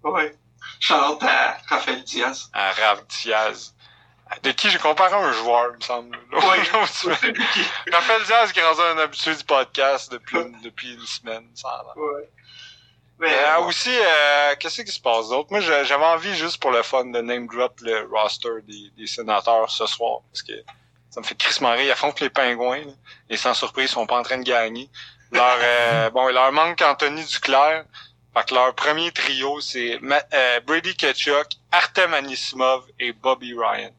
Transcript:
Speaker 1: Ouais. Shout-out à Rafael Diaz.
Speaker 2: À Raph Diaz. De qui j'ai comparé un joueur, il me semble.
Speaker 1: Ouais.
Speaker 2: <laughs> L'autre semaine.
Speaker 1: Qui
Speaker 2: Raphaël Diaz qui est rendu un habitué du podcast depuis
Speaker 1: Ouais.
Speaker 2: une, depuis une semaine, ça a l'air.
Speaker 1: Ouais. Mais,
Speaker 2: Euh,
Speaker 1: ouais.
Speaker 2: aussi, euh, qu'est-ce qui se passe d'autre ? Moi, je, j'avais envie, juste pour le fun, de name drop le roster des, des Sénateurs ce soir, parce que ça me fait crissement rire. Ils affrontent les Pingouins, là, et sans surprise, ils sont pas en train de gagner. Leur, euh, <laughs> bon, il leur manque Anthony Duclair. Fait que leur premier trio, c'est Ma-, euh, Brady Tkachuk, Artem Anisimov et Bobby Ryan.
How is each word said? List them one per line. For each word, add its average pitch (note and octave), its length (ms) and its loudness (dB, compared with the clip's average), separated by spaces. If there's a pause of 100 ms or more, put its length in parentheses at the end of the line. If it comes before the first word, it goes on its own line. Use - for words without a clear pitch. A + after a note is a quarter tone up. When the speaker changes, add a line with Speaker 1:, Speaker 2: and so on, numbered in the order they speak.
Speaker 1:
Ouais. A4+ 280 -2 (460)
Shout-out - 460 0
à A#2+ 320 0 (100)
Rafael C3 380 -4
Diaz. B2+ 480 -6
Speaker 2:
À G2 180 -2
Raph G#2 380 0
Diaz. A2 680 -4 (720)
De C3+ 80 0
qui - 180 0
j'ai F3+ 80 2
comparé E3+ 380 4
un C3+ 160 2
joueur, A#2+ 400 2
il A#2 60 -18
me - 20 -18
semble. A#2+ 360 -8 (160)
Speaker 1:
Ouais. F3+ 260 4
Speaker 2:
<laughs> - 140 -2
L'autre G#3+ 220 2
semaine. F3+ 400 -2 (180)
Speaker 1:
Qui - 380 -4
Speaker 2:
Raphaël G#3+ 360 2
Diaz A3 260 4
qui F#3 80 0
est E3 40 2
rendu D#3+ 160 4
un E3 180 2
habitué D#3 360 -2
du D3 80 -8
podcast C3+ 680 0
depuis B2 260 -8
Speaker 1:
Ouais. A#2+ 60 -2
Speaker 2:
une, A#2 180 -14
depuis A#2+ 320 -14
une A#2 100 -18
semaine, A#2 500 -10
ça - 140 -12
a B2+ 140 -10
l'air. B2 140 -18
Speaker 1:
Ouais. D3+ 340 -6 (880)
Mais, D#3 160 0
Speaker 2:
Euh, D3+ 240 4
Speaker 1:
ouais. - 80 2
Speaker 2:
aussi, - 260 -4
euh, D3 680 4
qu'est-ce E3 220 -8
qui G3+ 100 -12
se - 80 -12
passe A2+ 300 0
d'autre ? C#3 200 -2
Moi, G3+ 80 -2
je, D#3+ 240 2
j'avais C#3+ 220 2
envie, E3 320 2
juste E3 260 -6
pour C#3 80 2
le A#2 140 2
fun, B2+ 220 -2
de A#2+ 140 -4
name A#2+ 280 -6
drop B2 320 -4
le A2+ 280 -4
roster A2 600 -2
des, G#2 280 -20
des A2 120 -16
Sénateurs A2 600 0
ce - 180 -4
soir, A#2+ 340 -4 (100)
parce - 120 -10
que - 100 -14 (580)
ça - 100 -14
me - 60 -12
fait A2+ 80 -8
crissement - 380 0
rire. B2+ 140 0
Ils C#3 40 0
affrontent C#3+ 300 -2
les C#3 100 -2
Pingouins, B2+ 540 -2
là, C#3+ 80 -18 (360)
et A2+ 80 -6
sans B2+ 160 0
surprise, C3 380 -2
ils - 40 -4
sont A2+ 120 -2
pas A#2+ 140 0
en - 20 -6
train C3 160 -4
de B2+ 60 -8
gagner. A#2+ 440 -2 (440)
Leur, B2 280 4
euh, A#2 500 2
<laughs> A#2 40 -18
bon, B2+ 140 2
il B2+ 60 2
leur C3 180 4
manque D#3+ 300 2
Anthony D3+ 420 2
Duclair. D3+ 600 2 (500)
Fait A2+ 140 0
que C3 60 -4
leur B2+ 200 4
premier D#3+ 360 -2
trio, C#3+ 500 -4
c'est A#2+ 420 -6
Ma-, C#3 200 0 (100)
euh, B2 280 2
Brady E3 360 -2
Tkachuk, D3 500 0 (260)
Artem E3+ 420 2
Anisimov C3 680 -2 (160)
et A#2+ 120 -4
Bobby B2 420 -2
Ryan. A#2 440 -4